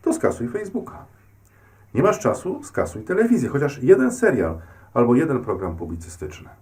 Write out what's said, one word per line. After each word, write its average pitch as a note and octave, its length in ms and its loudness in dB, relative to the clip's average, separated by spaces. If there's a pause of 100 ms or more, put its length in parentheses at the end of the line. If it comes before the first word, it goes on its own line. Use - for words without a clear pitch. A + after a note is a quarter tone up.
To - 100 2
skasuj - 360 0
Facebooka. - 560 -8 (880)
Nie A#2+ 80 2
masz G3 160 4
czasu? - 440 -2
Skasuj - 400 -6
telewizję, G3 460 2
chociaż C#3 340 -2
jeden C3 300 6
serial G#2+ 460 0 (360)
albo A#2+ 200 6
jeden C#3 300 2
program F#2 320 -4
publicystyczny. E2+ 720 -12 (140)